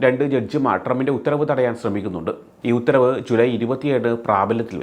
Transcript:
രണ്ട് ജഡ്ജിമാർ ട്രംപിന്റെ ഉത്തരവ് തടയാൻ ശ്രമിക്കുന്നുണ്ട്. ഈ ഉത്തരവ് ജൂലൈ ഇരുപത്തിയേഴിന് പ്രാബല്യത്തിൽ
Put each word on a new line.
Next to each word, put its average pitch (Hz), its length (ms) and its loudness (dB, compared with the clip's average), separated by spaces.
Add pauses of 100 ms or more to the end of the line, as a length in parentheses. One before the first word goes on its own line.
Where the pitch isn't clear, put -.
രണ്ട് 127 180 4 (120)
ജഡ്ജിമാർ 123 500 0
ട്രംപിന്റെ 131 340 0
ഉത്തരവ് 147 320 0
തടയാൻ 127 320 0
ശ്രമിക്കുന്നുണ്ട്. 98 480 -4 (380)
ഈ - 100 4
ഉത്തരവ് 127 320 4 (180)
ജൂലൈ 117 280 4
ഇരുപത്തിയേഴിന് 120 560 0 (120)
പ്രാബല്യത്തിൽ 104 580 0